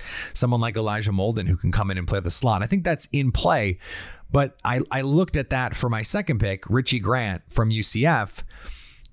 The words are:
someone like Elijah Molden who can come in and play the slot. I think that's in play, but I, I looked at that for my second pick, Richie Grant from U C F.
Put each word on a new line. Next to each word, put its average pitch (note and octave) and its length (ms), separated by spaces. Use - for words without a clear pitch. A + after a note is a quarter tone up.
someone B2 260
like A#2 160
Elijah G#2+ 360
Molden G2 360
who F2+ 80
can F2+ 160
come G2 180
in F#2+ 60
and F2 100
play G2 140
the E2+ 100
slot. G#2 320
I G#2+ 40
think F#3 180
that's E3 260
in C#3 220
play, A2+ 460
but C3+ 340
I, B2 160
I C3+ 100
looked D3+ 380
at C3 100
that B2+ 260
for B2+ 140
my A2 140
second D#3 380
pick, G2 280
Richie B2+ 320
Grant A2 480
from A2 220
U A2 120
C A2+ 220
F. C3 400